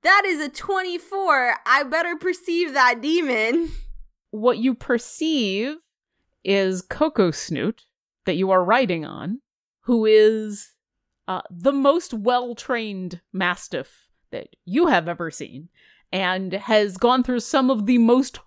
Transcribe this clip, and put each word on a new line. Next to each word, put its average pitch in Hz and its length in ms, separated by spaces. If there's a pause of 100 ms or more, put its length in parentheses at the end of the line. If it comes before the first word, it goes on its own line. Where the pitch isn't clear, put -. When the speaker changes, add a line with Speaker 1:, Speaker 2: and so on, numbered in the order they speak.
Speaker 1:
That 392 220
is 330 160
a 294 80
twenty-four. 359 1120
I 269 200
better 330 320
perceive 349 580
that 247 300
demon. 294 640 (640)
Speaker 2:
What 220 260
you 240 160
perceive 247 1000 (680)
is 190 380
Coco 269 480
Snoot - 540 (420)
that 170 100
you 190 140
are 185 140
riding 196 420
on, 214 360 (400)
who 226 260
is, 214 680 (540)
uh, 185 140 (100)
the 180 200
most 277 440
well-trained 220 1040 (100)
mastiff 175 760 (240)
that - 160 (180)
you 285 220
have 175 200
ever 170 220
seen, 151 400 (420)
and 185 420
has 208 440
gone 247 260
through 247 180
some 269 280
of 214 160
the 240 140
most 240 480